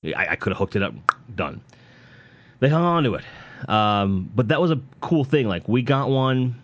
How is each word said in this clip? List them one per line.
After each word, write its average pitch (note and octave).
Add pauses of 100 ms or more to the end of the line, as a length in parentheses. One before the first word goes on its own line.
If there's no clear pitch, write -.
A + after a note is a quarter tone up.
I, D#2+
I F2
coulda F#2+
hooked G2
it G2
up, C2+ (400)
done. D#2 (1000)
They C3
hung D#3+
on E3+
to A#2
it. C2 (440)
Um, G2+
but A2+
that D#3
was F3
a D3+ (200)
cool D3+
thing. C3+
Like, F2
we B2
got C3+
one C3